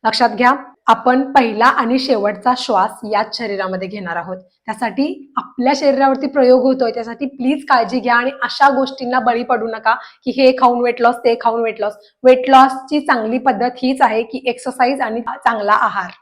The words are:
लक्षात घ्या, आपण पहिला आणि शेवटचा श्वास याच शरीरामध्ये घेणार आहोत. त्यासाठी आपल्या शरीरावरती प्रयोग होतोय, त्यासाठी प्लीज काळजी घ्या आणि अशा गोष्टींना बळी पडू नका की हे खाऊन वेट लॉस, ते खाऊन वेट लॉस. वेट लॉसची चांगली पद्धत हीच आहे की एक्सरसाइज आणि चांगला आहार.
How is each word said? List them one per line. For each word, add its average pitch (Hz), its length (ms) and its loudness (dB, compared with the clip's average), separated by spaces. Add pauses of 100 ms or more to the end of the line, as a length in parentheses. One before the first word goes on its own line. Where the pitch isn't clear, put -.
लक्षात 226 240 2
घ्या, 247 220 2 (340)
आपण 247 460 2
पहिला 226 320 2
आणि 254 340 2
शेवटचा 240 580 -2
श्वास 220 340 -2 (140)
याच 214 340 -4
शरीरामध्ये 190 500 -6
घेणार 185 280 -10
आहोत. 175 200 -8
त्यासाठी 240 1000 -6
आपल्या 254 400 -2
शरीरावरती 269 500 2
प्रयोग 262 360 4
होतोय, 262 280 0
त्यासाठी 233 360 -8
प्लीज 269 420 -4
काळजी 247 320 0
घ्या 240 140 0
आणि 240 160 0 (120)
अशा 269 260 2
गोष्टींना 262 500 -2
बळी 240 240 0
पडू 226 240 -2
नका 220 280 -2
की - 360 -8
हे 254 220 4
खाऊन 247 280 2
वेट 240 200 -2
लॉस, 240 160 4
ते 233 240 0
खाऊन 233 220 -2
वेट 220 180 -6
लॉस. 208 120 -4 (320)
वेट 254 260 4
लॉसची 269 500 4
चांगली 240 380 -2
पद्धत 247 380 -2
हीच 262 260 -2
आहे 226 200 0
की 254 240 -10
एक्सरसाइज 254 540 -2
आणि 226 200 -4
चांगला 220 520 -2
आहार. 190 380 0 (120)